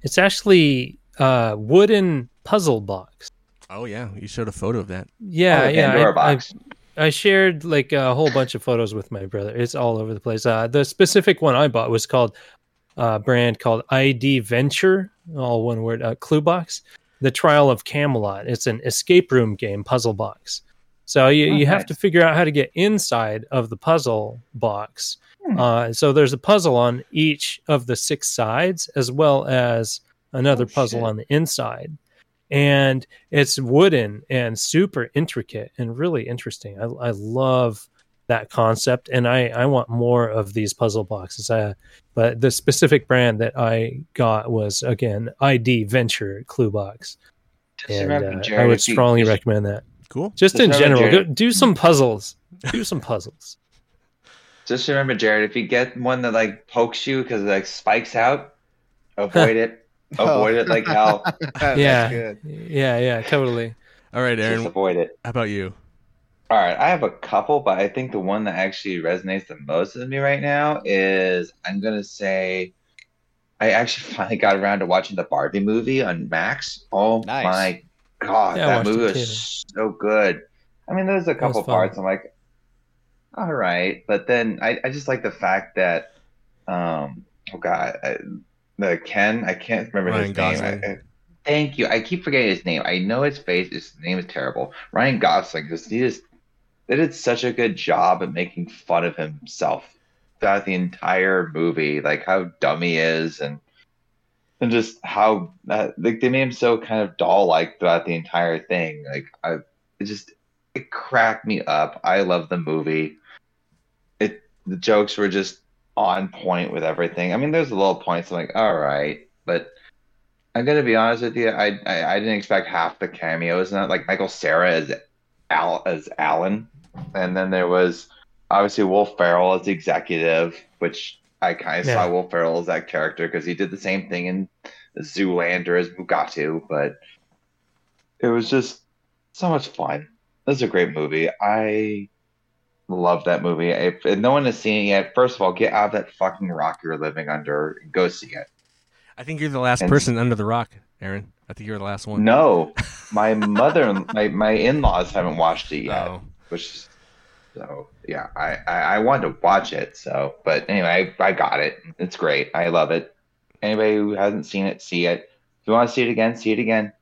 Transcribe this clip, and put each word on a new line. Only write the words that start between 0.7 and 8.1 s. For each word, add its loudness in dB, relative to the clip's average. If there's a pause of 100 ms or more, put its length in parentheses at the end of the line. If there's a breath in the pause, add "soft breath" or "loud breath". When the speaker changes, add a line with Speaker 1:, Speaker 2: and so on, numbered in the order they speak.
Speaker 1:
a 4
wooden 4 (160)
puzzle 2
box. -10 (380)
Speaker 2:
Oh -12
yeah, -10
you -14
showed -6
a -8
photo -4
of -6
that. -10 (120)
Speaker 1:
Yeah, 4
Speaker 3:
Oh, 4
the 2
Speaker 1:
yeah. 6
Speaker 3:
Pandora 6
Speaker 1:
I, 6
I, 6
Speaker 3:
box. -6 (440)
Speaker 1:
I 4
shared, 4
like, 0
a 2